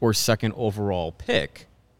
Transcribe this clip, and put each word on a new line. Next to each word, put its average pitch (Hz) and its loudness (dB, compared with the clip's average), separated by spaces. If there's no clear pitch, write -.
or 113 4
second 113 0
overall 101 -2
pick, - -4